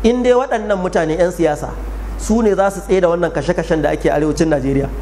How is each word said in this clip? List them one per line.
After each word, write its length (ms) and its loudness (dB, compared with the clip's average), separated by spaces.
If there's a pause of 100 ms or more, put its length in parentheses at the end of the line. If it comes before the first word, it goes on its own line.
In 200 2
dai 100 4
waɗannan 480 0
mutane 360 0
'yan 140 2
siyasa 380 -2 (480)
su 240 0
ne 140 4
za 140 2
su 120 -6
tsaye 200 2
da 80 4
wannan 220 0
kashe-kashen 500 -2
da 80 2
ake 200 0
a 80 0
arewacin 320 2
Najeriya 400 0 (120)